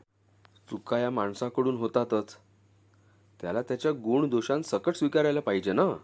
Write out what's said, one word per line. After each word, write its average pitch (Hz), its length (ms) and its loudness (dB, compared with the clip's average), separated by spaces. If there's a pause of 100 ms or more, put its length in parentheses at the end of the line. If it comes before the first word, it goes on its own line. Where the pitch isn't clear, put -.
(680)
चुका 117 280 -4
या 123 120 0
माणसाकडून 123 680 -2
होतातच. 117 600 0 (1040)
त्याला 92 200 -2
त्याच्या 127 300 -2
गुण 131 380 0
दोषांसकट 139 680 0
स्वीकारायला 147 440 2
पाहिजे 98 340 0
ना? 156 140 4 (160)